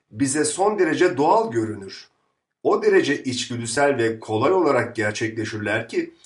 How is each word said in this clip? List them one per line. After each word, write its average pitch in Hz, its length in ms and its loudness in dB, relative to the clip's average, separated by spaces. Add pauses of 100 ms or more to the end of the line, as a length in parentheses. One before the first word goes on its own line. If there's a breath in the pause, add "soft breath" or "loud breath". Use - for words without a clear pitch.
(120 loud breath)
bize 139 340 0
son 208 340 0
derece 165 380 2
doğal 175 340 2
görünür. 104 560 -6 (560)
O 208 200 2
derece 185 400 4
içgüdüsel 123 760 -2
ve 113 220 0
kolay 110 320 0
olarak 143 440 2
gerçekleşirler 107 920 -4
ki - 260 -4 (120)